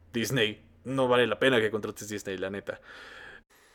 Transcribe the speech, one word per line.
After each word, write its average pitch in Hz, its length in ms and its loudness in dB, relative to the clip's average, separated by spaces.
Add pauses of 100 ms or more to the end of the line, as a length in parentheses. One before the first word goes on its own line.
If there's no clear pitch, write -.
(120)
Disney, 113 520 0 (200)
no 131 240 0
vale 123 180 6
la 110 140 -2
pena 131 200 4
que 107 120 0
contrates 104 360 -6
Disney, 101 300 -8
la 95 120 -4
neta. - 300 -10 (960)